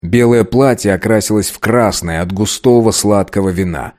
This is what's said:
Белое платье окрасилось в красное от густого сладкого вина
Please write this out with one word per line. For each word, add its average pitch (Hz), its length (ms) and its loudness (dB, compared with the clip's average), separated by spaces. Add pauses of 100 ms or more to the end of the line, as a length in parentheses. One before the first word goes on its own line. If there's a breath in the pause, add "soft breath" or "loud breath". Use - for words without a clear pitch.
Белое 117 420 2
платье 117 500 2
окрасилось 107 560 0
в - 100 -14
красное 101 600 -2
от 90 120 -6
густого 113 580 2
сладкого 98 580 0
вина 87 500 -4